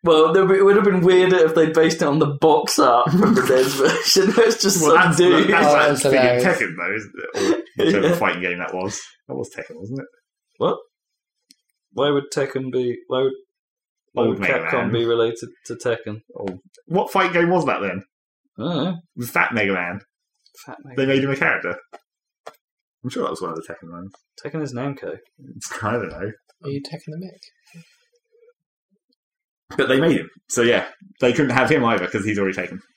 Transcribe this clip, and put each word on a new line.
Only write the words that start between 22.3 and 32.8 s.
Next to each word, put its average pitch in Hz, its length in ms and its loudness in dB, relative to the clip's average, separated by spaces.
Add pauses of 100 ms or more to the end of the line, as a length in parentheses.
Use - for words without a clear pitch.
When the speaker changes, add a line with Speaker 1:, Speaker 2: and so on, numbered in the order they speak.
Speaker 2:
I'm 123 60 -8
sure - 120 -6
that - 80 -4
was - 120 -10
one 87 80 -8
of 78 60 -10
the 82 60 -12
Tekken 82 300 -18
ones. 92 200 -18 (320)
Speaker 1:
Tekken 156 180 -8
is 135 120 -10
Namco. 123 440 -10 (380)
Speaker 2:
It's, - 140 -16 (140)
I 107 80 -4
don't 110 160 -6
know. 87 240 -12 (320)
Speaker 3:
Are 147 60 -10
you 139 120 -8
taking 160 300 -16
the 160 60 -12
mic? 185 220 -16 (2250)
Speaker 2:
But 127 120 -2
they 131 120 2
made 156 160 2
him. - 120 -6 (200)
So, - 140 -2
yeah. 117 240 2 (340)
They 123 120 2
couldn't 127 200 0
have 127 180 2
him 143 140 2
either, 104 240 0
'cause 101 160 -4
he's 107 160 -4
already 95 160 -2
taken. 90 240 -10 (160)